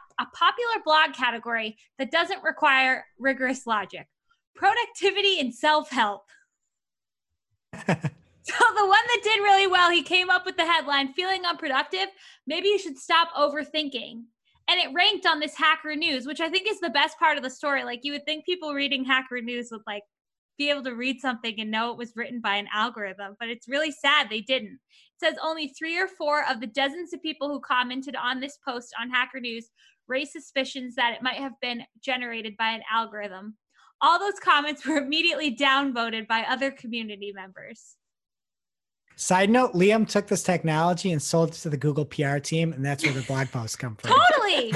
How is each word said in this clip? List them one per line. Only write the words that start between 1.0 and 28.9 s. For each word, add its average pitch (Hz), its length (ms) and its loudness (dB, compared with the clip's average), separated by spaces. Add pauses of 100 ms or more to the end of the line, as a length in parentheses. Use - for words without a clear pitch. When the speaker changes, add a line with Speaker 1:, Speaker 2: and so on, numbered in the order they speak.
Speaker 1:
category 233 640 -2 (220)
that 269 120 -4
doesn't 339 320 0
require 269 600 4 (140)
rigorous 262 480 -2
logic. 185 400 -4 (480)
Productivity 392 840 2
and 247 140 -2
self-help. 269 720 2 (1500)
Speaker 2:
<laughs> - 140 -8 (600)
Speaker 1:
So - 40 -6 (240)
the 403 100 4
one 427 200 6
that 480 180 2
did 427 160 2
really 392 260 6
well, 359 240 6
he 339 120 4
came 370 260 0
up 370 160 2
with 370 100 -6
the 339 100 2
headline, 285 460 0
"Feeling 359 340 -2
unproductive? 330 640 -2 (380)
Maybe 349 240 0
you 403 100 2
should 339 180 -8
stop 330 380 2
overthinking." 285 880 -4 (460)
And 359 100 4
it 269 140 -2
ranked 381 320 2
on 320 160 4
this 302 160 -6
Hacker 311 400 2
News, 294 280 -2
which 294 140 -8
I 330 100 0
think 370 160 -2
is 427 140 -2
the 339 100 -2
best 294 300 0
part 311 160 4
of 262 80 -6
the 254 60 -6
story. 269 340 -2
Like, 240 220 -8
you 285 80 -4
would 285 120 -8
think 311 200 -4
people 339 280 -4
reading 277 300 -2
Hacker 262 380 0
News 240 300 -8
would, 220 140 -12
like, 208 180 -10 (540)
be 285 120 -2
able 277 160 -2
to 247 100 -6
read 262 240 -4
something 233 400 -4
and 214 100 -6
know 226 220 -2
it 233 60 -10
was 233 180 -12
written 233 240 -8
by 208 160 0
an 202 180 -4
algorithm, 208 640 -4
but 226 120 -8
it's 233 180 -10
really 285 240 -2
sad 285 380 2
they 220 120 -4
didn't. 220 380 -4 (400)
It - 0 -
says 330 240 0
only 320 240 -4 (100)
three 330 220 -4
or 381 80 0
four 294 420 0
of 233 120 -4
the 254 60 -8
dozens 277 460 -4
of - 80 -14
people 294 280 -6
who 277 100 -6
commented 254 560 -2
on 247 240 -4
this 285 260 -10
post 247 320 -8